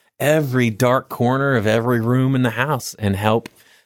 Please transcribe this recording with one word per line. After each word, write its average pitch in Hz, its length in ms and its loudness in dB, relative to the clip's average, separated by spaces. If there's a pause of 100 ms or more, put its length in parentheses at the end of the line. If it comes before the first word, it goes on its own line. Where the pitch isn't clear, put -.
(200)
every 127 520 2
dark 123 380 0
corner 135 460 0
of 104 120 0
every 117 320 2
room 127 360 2
in 127 60 2
the 123 100 2
house 127 440 -4
and 101 200 -2
help, 107 340 -2 (360)